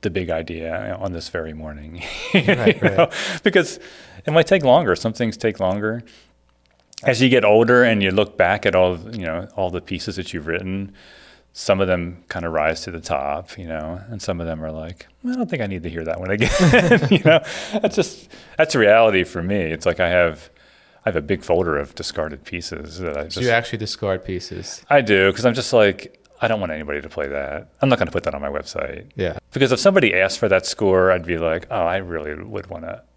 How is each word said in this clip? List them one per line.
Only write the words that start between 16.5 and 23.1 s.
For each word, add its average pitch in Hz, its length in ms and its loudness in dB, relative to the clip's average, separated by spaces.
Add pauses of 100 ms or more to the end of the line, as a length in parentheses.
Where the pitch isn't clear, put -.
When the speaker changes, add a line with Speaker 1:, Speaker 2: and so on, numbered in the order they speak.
Speaker 1:
<laughs> - 40 2
You 190 140 6
know, 156 160 6 (400)
that's 226 140 0
just, - 340 -4 (280)
that's 127 180 2
reality 107 500 6
for - 180 -8
me. 101 160 0
It's 80 260 -4
like 87 140 0
I 90 100 2
have, 85 400 2 (560)
I 110 40 0
have 92 80 -4
a 78 40 0
big 78 220 -4
folder 85 340 0
of 71 180 -6
discarded 78 500 -8
pieces 80 540 -12
that 80 180 -6